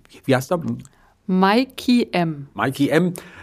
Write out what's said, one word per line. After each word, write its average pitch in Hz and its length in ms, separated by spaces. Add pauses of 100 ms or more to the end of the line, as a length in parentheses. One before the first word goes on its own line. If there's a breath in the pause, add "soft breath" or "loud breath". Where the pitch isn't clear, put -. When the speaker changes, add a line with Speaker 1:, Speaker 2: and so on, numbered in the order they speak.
(260)
Speaker 1:
wie 127 100
heißt 127 160
der? 175 100 (680 soft breath)
Speaker 2:
Mikey 226 840
M. 160 420
Speaker 1:
Mikey 135 360
M, 175 240 (300 loud breath)